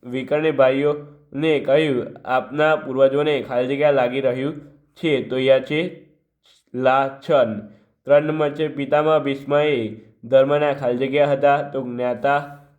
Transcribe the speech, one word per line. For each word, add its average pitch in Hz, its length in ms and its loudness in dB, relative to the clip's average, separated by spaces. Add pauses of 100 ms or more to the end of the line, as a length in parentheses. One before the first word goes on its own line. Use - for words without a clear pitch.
વિકરણે 131 460 -4
ભાઈઓને 143 1080 0
કહ્યું, 139 460 0 (180)
"આપના 143 520 0
પૂર્વજોને 135 680 0
ખાલી 123 240 -2
જગ્યા 143 240 2
લાગી 131 300 0
રહ્યું 135 400 -4 (360)
છે." 143 260 0
તો 123 140 -6
અહીંયા 131 240 4
છે 160 460 -6 (680)
લાછન. 131 880 0 (440)
ત્રણ 143 180 4
નંબર 151 280 -2
છે, 151 180 -4
પિતામહ 147 500 0
ભીષ્મએ 139 800 -2 (280)
ધર્મના 139 480 4
ખાલી 127 260 -2
જગ્યા 143 340 2
હતા. 143 300 2
તો 139 200 -8
જ્ઞાતા. 123 840 -4 (120)